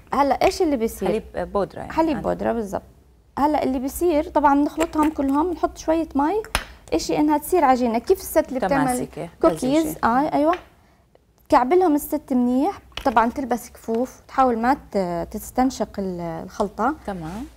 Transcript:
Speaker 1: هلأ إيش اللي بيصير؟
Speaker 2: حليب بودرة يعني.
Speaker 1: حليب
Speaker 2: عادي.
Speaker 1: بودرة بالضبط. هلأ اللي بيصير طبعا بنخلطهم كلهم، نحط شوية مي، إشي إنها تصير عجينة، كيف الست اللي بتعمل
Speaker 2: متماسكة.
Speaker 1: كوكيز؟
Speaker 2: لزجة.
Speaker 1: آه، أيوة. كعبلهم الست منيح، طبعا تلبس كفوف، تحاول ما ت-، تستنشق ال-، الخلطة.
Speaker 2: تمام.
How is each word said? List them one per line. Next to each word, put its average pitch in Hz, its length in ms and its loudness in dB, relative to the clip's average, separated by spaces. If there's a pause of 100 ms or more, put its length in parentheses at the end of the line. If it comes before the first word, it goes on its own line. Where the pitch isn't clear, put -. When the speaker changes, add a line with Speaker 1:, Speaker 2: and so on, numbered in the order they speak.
(140)
Speaker 1:
هلأ 269 320 2
إيش 370 160 2
اللي 302 160 2
بيصير؟ 220 320 -2
Speaker 2:
حليب 220 140 0 (300)
بودرة 190 260 -2
يعني. - 120 -10
Speaker 1:
حليب 320 240 2
Speaker 2:
عادي. - 120 -4
Speaker 1:
بودرة 185 240 -2
بالضبط. 214 300 -4 (580)
هلأ 294 240 2
اللي 262 160 -2
بيصير 302 440 0
طبعا 294 320 4
بنخلطهم 311 540 0
كلهم، 294 420 0
نحط 330 260 -4
شوية 320 380 -2
مي، 285 180 0 (600)
إشي 330 240 -2
إنها 302 200 2
تصير 320 280 0
عجينة، 247 340 2
كيف 370 200 0
الست - 300 -2
اللي 262 100 -4
بتعمل 233 240 0
Speaker 2:
متماسكة. 175 460 -4 (120)
Speaker 1:
كوكيز؟ 277 440 2
Speaker 2:
لزجة. 311 180 -6
Speaker 1:
آه، 247 300 2
أيوة. 302 220 2 (960)
كعبلهم 294 460 4
الست 294 380 -4
منيح، 254 460 2 (260)
طبعا 233 240 4
تلبس 240 400 -6
كفوف، - 580 -6
تحاول 247 320 2
ما 247 180 2 (140)
ت-، 175 400 -2
تستنشق 247 580 -2 (100)
ال-، 175 440 -6
الخلطة. 208 520 -4 (120)
Speaker 2:
تمام. 190 380 -10 (120)